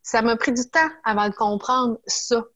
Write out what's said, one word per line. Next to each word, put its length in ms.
Ça 200
m'a 160
pris 160
du 160
temps 180
avant 240
de 80
comprendre 640
ça. 340